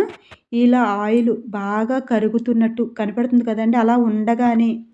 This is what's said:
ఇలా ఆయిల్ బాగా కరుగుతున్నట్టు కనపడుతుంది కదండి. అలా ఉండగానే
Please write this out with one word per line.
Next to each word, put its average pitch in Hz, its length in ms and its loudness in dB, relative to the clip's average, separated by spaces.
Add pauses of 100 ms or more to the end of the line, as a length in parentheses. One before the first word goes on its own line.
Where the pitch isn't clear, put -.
(520)
ఇలా 240 300 4 (140)
ఆయిల్ 226 360 0 (200)
బాగా 220 480 -2
కరుగుతున్నట్టు 233 840 0 (120)
కనపడుతుంది 233 520 0
కదండి. 226 300 0
అలా 233 260 2
ఉండగానే 226 680 0 (240)